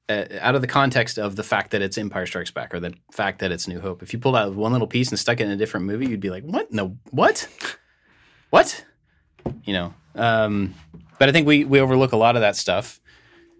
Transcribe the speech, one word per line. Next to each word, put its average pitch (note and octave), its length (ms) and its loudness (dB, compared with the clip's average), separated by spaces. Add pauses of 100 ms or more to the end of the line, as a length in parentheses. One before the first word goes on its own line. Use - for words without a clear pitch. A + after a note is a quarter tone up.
uh, G#2 160 -2 (160)
out B2 140 2
of C#3 60 2
the B2+ 80 -4
context C3 500 0
of G#2 180 -4
the G#2+ 60 -6
fact G2+ 280 -2
that G#2+ 120 -2
it's G2 160 -4
Empire G2 280 -6
Strikes E2+ 240 -8
Back - 240 -10
or F2 60 -6
the F2 120 -8 (180)
fact G2 280 -4
that F#2+ 120 -2
it's E2+ 160 -6
New F2 140 -8
Hope, F2+ 220 -8
if - 100 -16
you B2 60 -6
pulled B2+ 180 2
out G#2 180 0
one G#2+ 180 -2
little A#2 140 0
piece B2 240 0
and G#2 80 -4
stuck A#2+ 220 0
it A2+ 40 0
in G#2 60 -2
a G2+ 60 -2
different G2+ 300 -2
movie, A2 200 -4
you'd A2+ 140 -4
be G2 100 -6
like, F#2 140 -10
"What? B3+ 280 -4
No, G2+ 260 -4 (120)
what? A3+ 380 0 (1000)
What?" - 340 4 (800)
You G#2 80 -4
know, F2+ 220 -2 (200)
um, G#2+ 600 0 (440)
but C3+ 100 8
I C#3 40 4
think D#3 140 4
we, D3 180 6
we C#3 160 6
overlook C3 320 4
a A#2+ 40 2
lot A#2 200 6
of A#2 60 2
that G2+ 140 4
stuff - 440 -4 (600)